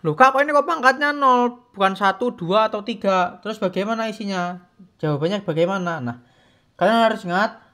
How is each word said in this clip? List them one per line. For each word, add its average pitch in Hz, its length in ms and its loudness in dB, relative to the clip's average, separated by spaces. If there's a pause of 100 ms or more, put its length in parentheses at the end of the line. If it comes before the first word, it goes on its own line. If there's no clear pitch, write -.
Loh, 156 160 -2
Kak, 262 160 6
kok 269 80 2
ini 294 160 2
kok 285 80 4
pangkatnya 294 480 2
nol, 247 560 2
bukan 196 240 0
satu, 202 400 0
dua, 202 320 0
atau 214 160 -6
tiga? 196 640 -2
Terus 214 160 -6
bagaimana 214 480 -4
isinya? 185 560 -6 (320)
Jawabannya 160 480 -2
bagaimana? 175 560 -2
Nah, 120 240 -8 (560)
kalian 226 320 4
harus - 160 -6
ingat 196 320 -2 (120)